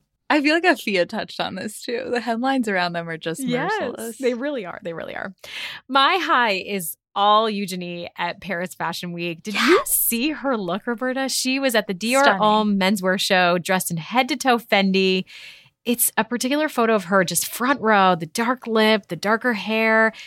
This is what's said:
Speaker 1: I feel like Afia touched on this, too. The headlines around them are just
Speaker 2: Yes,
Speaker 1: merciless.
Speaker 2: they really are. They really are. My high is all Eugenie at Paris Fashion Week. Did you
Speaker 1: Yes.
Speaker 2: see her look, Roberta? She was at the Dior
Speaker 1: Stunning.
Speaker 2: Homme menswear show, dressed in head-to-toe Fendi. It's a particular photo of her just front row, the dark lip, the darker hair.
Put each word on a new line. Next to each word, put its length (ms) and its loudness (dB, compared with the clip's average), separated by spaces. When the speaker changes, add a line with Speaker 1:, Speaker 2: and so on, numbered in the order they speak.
Speaker 1:
I 120 4
feel 140 2
like 100 0
Afia 420 2
touched 320 -8
on 160 -4
this, 260 -10
too. 300 -8
The 80 0
headlines 480 0
around 260 0
them 140 -6
are 100 -8
just 240 -6
Speaker 2:
Yes, 380 -2
Speaker 1:
merciless. 380 -8
Speaker 2:
they 160 0
really 320 -6
are. 180 -12
They 100 -8
really 220 -8
are. 180 -10
My 340 4
high 320 2
is 320 -6
all 360 4
Eugenie 680 -6
at 220 -6
Paris 340 -6
Fashion 380 -6
Week. 320 -6
Did 120 -6
you 40 -2
Speaker 1:
Yes. 340 4
Speaker 2:
see 360 0
her 260 -4
look, 320 -4
Roberta? 400 -4
She 320 -2
was 160 0
at 120 2
the 60 -4
Dior 280 0
Speaker 1:
Stunning. 200 4
Speaker 2:
Homme 380 4
menswear 400 2
show, 380 4
dressed 340 -2
in 60 -4
head-to-toe 640 0
Fendi. 640 2
It's 320 0
a 80 2
particular 460 -2
photo 260 2
of 100 0
her 200 4
just 220 -4
front 340 -2
row, 340 4
the 120 -6
dark 380 -2
lip, 420 2
the 100 -8
darker 340 0
hair. 640 2